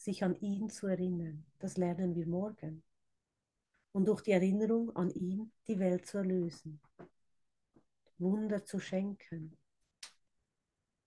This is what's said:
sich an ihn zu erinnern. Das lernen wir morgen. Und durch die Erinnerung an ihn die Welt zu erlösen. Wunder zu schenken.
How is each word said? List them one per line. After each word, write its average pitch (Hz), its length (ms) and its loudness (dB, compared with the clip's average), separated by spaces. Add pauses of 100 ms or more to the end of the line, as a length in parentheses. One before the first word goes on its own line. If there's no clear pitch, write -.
sich 202 240 -2
an 185 160 4
ihn 202 300 -2
zu - 160 -6
erinnern. 175 580 -2 (140)
Das - 180 -6
lernen 175 400 0
wir 165 100 -2
morgen. 175 560 -4 (1080)
Und 190 140 4
durch 214 160 4
die 214 100 2
Erinnerung 214 640 4
an 180 140 2
ihn 190 420 -4 (160)
die 220 100 0
Welt 180 280 2
zu - 100 -6
erlösen. 175 640 -2 (1400)
Wunder 208 460 0
zu - 140 -4
schenken. 185 760 -6 (1500)